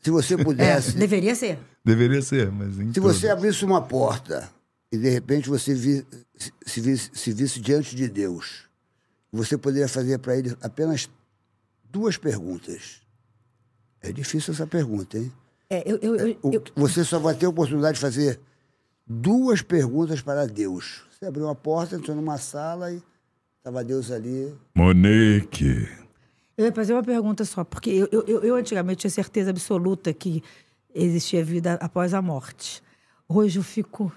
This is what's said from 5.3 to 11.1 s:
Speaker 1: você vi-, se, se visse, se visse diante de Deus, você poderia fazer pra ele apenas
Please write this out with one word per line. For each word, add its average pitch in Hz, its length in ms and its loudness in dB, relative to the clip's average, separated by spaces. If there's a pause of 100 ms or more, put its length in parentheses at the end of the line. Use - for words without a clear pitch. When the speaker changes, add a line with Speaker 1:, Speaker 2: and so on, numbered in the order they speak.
Speaker 1:
você 139 240 0
vi-, 135 320 0 (320)
se, - 160 -14 (140)
se - 140 -6
visse, 127 320 0
se - 200 -4
visse 127 260 -4
diante 131 360 0
de 127 120 -2
Deus, 98 580 -6 (680)
você 113 260 -2
poderia 139 300 0
fazer 127 320 0
pra 127 180 0
ele 127 240 -4
apenas 151 480 -2 (800)